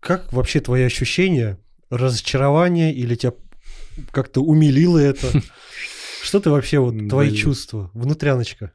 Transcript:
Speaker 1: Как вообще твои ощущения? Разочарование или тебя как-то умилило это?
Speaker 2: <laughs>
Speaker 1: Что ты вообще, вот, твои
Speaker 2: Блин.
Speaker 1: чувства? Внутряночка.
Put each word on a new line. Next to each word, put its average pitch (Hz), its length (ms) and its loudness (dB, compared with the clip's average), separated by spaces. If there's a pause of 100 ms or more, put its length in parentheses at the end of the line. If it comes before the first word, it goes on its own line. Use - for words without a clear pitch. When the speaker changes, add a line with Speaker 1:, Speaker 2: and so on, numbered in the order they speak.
Speaker 1:
Как - 320 -4
вообще 127 280 0
твои 123 220 0
ощущения? 127 760 0 (320)
Разочарование 139 1040 0
или 123 220 -2
тебя 120 180 -2 (760)
как-то 131 300 -2
умилило 156 560 4
это? 139 340 2
Speaker 2:
<laughs> - 880 -6
Speaker 1:
Что - 180 0
ты 165 100 2
вообще, 147 280 2
вот, 123 160 2 (140)
твои 127 220 2
Speaker 2:
Блин. 104 100 -2
Speaker 1:
чувства? 107 540 -4
Внутряночка. 127 800 -2